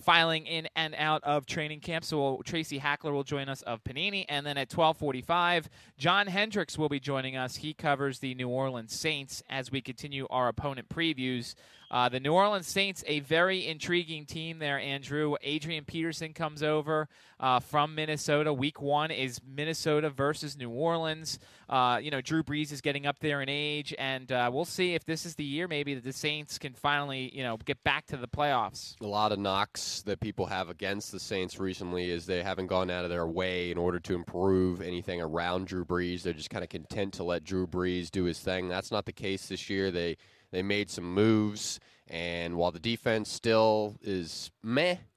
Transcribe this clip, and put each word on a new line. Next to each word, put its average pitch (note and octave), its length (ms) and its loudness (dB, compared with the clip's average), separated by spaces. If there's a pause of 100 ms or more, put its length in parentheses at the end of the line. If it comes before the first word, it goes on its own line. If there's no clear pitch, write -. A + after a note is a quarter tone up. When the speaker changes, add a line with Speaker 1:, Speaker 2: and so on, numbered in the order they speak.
Speaker 1:
filing E3 440 6
in E3 300 -6
and D#3+ 220 -2
out D#3 260 2
of D3 220 2
training D3+ 340 -4
camp. D#3+ 240 -4
So D3+ 180 0
we'll, C#3 220 0
Tracy D#3 360 -4
Hackler D3 340 0
will C#3 100 0
join C#3 240 -4
us C3+ 140 -6
of A#2 240 -6
Panini, F#3 420 -2
and C#3+ 180 -2
then C#3+ 120 -4
at C3+ 120 -2
twelve D#3+ 280 4
forty-five, E3 720 0 (280)
John F3+ 280 4
Hendricks G3+ 520 0
will D#3 120 2
be C#3+ 100 0
joining C3 380 -4
us. B2+ 200 -4
He D3+ 160 -6
covers C#3 440 0
the C3 160 -4
New B2+ 160 0
Orleans B2+ 420 -2
Saints C#3+ 560 -4
as C3 240 -4
we C3+ 80 0
continue C3+ 520 -6
our B2+ 160 4
opponent B2+ 420 -2
previews. B2+ 640 0 (380)
Uh, B2 180 4
the B2+ 100 0
New C#3+ 140 2
Orleans G3 340 4
Saints, G3 380 -2
a D3+ 140 0
very E3 480 2
intriguing D#3+ 580 -2
team E3 320 -8
there, C#3+ 220 0
Andrew. C#3 640 -2
Adrian D3+ 420 -2
Peterson D#3+ 480 -4
comes D3+ 300 -4
over, D3+ 440 2 (320)
uh, B2+ 200 4
from D3+ 340 2
Minnesota. D3+ 580 2
Week C#3 300 -2
one D3 300 2
is B2+ 360 -2
Minnesota D3+ 640 0
versus C#3+ 480 -2
New B2 140 -6
Orleans. D#3+ 680 0 (320)
Uh, B2 320 6
you D3 80 -6
know, C3+ 120 -2
Drew D#3 200 2
Brees D3 300 -2
is C#3 100 -8
getting C#3+ 240 0
up C#3+ 140 0
there D3 240 0
in C3+ 60 -2
age, D3 500 -2
and, C3 320 -4
uh, B2 200 4
we'll D3 140 -2
see F3+ 300 0
if D#3 100 -2
this D#3+ 220 -4
is E3 80 -10
the D3+ 80 -4
year D3 240 -2
maybe C#3+ 260 -2
that B2 100 -6
the C3 80 -4
Saints D3+ 460 -4
can C3+ 160 -10
finally, C#3+ 600 0
you C3+ 100 -4
know, A#2 220 -2
get C#3 180 -2
back D3 240 2
to D3+ 100 -6
the B2 100 -6
playoffs. C3+ 720 0
Speaker 2:
A A2 60 -8
lot G#2 260 4
of G#2 60 4
knocks G2 640 0
that G2 180 -2
people G2+ 280 -2
have F#2 220 -2
against G2 420 -4
the F#2+ 80 -10
Saints F#2 400 -4
recently F2+ 500 -2
is E2+ 160 -2
they F2+ 160 0
haven't F#2+ 260 -2
gone F#2 220 2
out F2+ 140 -2
of F2 80 -2
their E2+ 160 0
way F2+ 420 0
in E2+ 80 -2
order F2 220 0
to F2+ 160 -2
improve F#2 680 2
anything F2+ 400 -4
around F2 460 -2
Drew F2+ 180 -4
Brees. F2+ 380 -2
They're F2 100 -2
just D#2 160 -10
kinda F2 180 -6
content G2 460 -6
to F#2+ 100 -6
let F2 200 0
Drew F#2 240 0
Brees F2+ 420 0
do F#2+ 140 0
his E2+ 160 0
thing. F#2 300 -2
That's F#2 220 -4
not G#2 140 0
the - 80 -8
case G2 340 -4
this - 220 -8
year. G2 220 2
They, E2+ 260 -2 (340)
they F#2 100 0
made G2+ 280 0
some F2 240 -6
moves, G#2+ 680 4 (260)
and E2+ 480 -4
while E2+ 160 2
the E2+ 80 -12
defense A2+ 500 0
still A2 720 4
is F#2 500 -4 (120)
meh D3 320 2 (220)